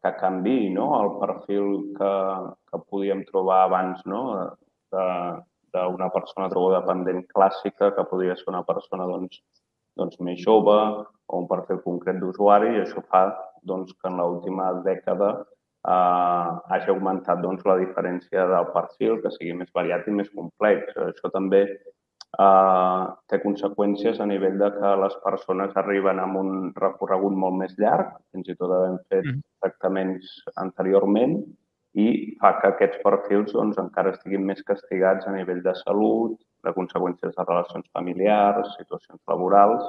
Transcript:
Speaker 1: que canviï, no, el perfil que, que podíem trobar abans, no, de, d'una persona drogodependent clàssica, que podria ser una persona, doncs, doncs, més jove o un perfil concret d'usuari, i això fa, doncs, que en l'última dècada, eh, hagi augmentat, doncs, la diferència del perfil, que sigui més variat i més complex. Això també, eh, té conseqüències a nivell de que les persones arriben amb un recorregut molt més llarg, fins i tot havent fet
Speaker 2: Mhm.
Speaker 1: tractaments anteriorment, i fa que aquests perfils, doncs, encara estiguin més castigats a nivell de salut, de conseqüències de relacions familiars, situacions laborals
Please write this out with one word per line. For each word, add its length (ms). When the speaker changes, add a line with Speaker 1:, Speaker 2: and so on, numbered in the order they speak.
Speaker 1:
que 160
canviï, 560
no, 140
el 120
perfil 460
que, 140
que 120
podíem 320
trobar 460
abans, 360
no, 180
de, 140
d'una 400
persona 400
drogodependent 800
clàssica, 640
que 160
podria 240
ser 160
una 160
persona, 400
doncs, 320
doncs, 240
més 240
jove 320
o 640
un 80
perfil 380
concret 340
d'usuari, 560
i 80
això 160
fa, 160
doncs, 320
que 160
en 80
l'última 540
dècada, 480
eh, 640
hagi 160
augmentat, 480
doncs, 240
la 160
diferència 720
del 240
perfil, 480
que 160
sigui 160
més 160
variat 400
i 80
més 160
complex. 640
Això 320
també, 320
eh, 1400
té 80
conseqüències 800
a 80
nivell 320
de 220
que 120
les 180
persones 540
arriben 420
amb 240
un 100
recorregut 640
molt 160
més 240
llarg, 380
fins 160
i 80
tot 160
havent 260
fet 160
Speaker 2:
Mhm. 160
Speaker 1:
tractaments 640
anteriorment, 800
i 460
fa 180
que 100
aquests 360
perfils, 480
doncs, 260
encara 320
estiguin 340
més 180
castigats 640
a 40
nivell 320
de 120
salut, 640
de 80
conseqüències 640
de 80
relacions 480
familiars, 840
situacions 500
laborals 600